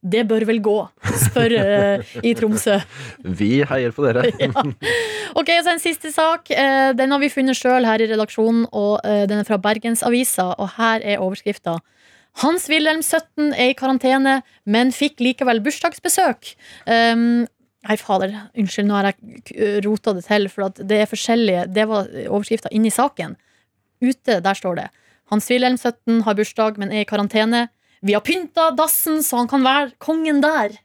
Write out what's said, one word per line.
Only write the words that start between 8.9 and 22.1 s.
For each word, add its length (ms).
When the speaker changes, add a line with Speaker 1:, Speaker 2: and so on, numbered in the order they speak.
Speaker 1:
eh, 240
den 100
er 60
fra 160
Bergensavisa, 960
og 200
her 280
er 160
overskriften: 580
"Hans 300
Wilhelm, 320
sytten, 500
er 180
i 60
karantene, 640
men 300
fikk 280
likevel 400
bursdagsbesøk." 920
Ehm, 580
nei, 120
fader, 340
unnskyld, 300
nå 100
har 140
jeg 340
k-, 400
rota 320
det 80
til, 240
for 200
at 100
det 240
er 80
forskjellige, 640
det 160
var 160